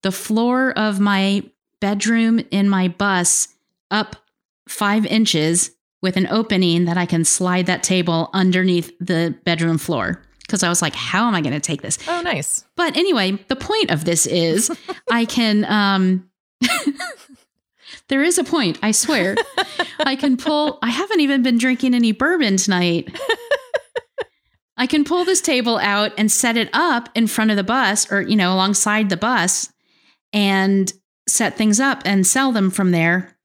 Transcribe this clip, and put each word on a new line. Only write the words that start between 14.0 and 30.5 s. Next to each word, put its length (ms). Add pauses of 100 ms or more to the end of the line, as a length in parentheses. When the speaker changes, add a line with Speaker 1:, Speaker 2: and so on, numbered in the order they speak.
Speaker 1:
this 220
is 440 (200)
Speaker 2:
<laughs> 200
Speaker 1:
I 140
can, 400
um, 680 (300)
<laughs> 100 (1400)
there 140
is 160
a 60
point, 380
I 100
swear. 420 (680)
I 140
can 220
pull, 460
I 80
haven't 300
even 220
been 160
drinking 360
any 180
bourbon 460
tonight. 580
Speaker 2:
<laughs> 1600
Speaker 1:
I 100
can 180
pull 200
this 160
table 380
out 400
and 120
set 260
it 160
up 420
in 120
front 240
of 60
the 80
bus 480
or, 80
you 160
know, 180
alongside 540
the 80
bus 560 (600)
and 600 (340)